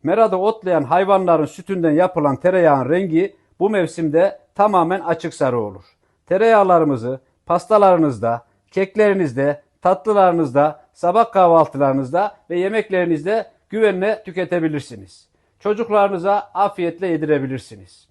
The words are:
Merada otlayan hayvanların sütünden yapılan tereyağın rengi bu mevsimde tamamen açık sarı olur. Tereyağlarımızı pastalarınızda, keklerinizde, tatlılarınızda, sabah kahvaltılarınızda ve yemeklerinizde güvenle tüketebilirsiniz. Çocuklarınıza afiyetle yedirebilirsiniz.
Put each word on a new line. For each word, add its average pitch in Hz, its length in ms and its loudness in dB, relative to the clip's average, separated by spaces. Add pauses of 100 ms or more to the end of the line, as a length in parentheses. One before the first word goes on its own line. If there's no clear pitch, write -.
Merada 190 360 0
otlayan 185 440 -2
hayvanların 180 640 2
sütünden 175 440 -4
yapılan 151 460 0
tereyağın 156 540 2
rengi 180 460 -2 (240)
bu 202 100 0
mevsimde 170 680 -2 (160)
tamamen 190 460 2
açık 160 340 -6
sarı 123 260 -2
olur. 98 240 -10 (420)
Tereyağlarımızı 170 960 2 (260)
pastalarınızda, 165 1000 2 (260)
keklerinizde, 185 920 -2 (200)
tatlılarınızda, 175 1000 0 (120)
sabah 220 400 0
kahvaltılarınızda 156 1040 2 (140)
ve 175 80 -4
yemeklerinizde 190 920 -2 (200)
güvenle 208 540 -2
tüketebilirsiniz. 156 1040 -6 (320)
Çocuklarınıza 202 960 -2
afiyetle 180 520 -4
yedirebilirsiniz. 135 1040 -6